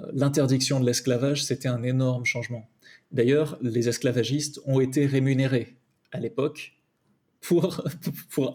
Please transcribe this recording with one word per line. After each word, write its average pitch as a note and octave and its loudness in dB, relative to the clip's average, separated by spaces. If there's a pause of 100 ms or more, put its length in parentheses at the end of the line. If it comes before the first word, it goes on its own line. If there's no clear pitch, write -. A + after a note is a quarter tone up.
(140)
l'interdiction C3+ 2
de B2+ 2
l'esclavage, C3 0
c'était - -4
un A#2+ -2
énorme B2+ 0
changement. A#2 -6 (420)
D'ailleurs, C#3 2
les A#2+ 0
esclavagistes B2 -2
ont C3+ 2
été C3 2
rémunérés C3 2 (360)
à A#2 -8
l'époque - -4 (680)
pour, F3 0 (240)
<laughs> - -8
pour C3+ -2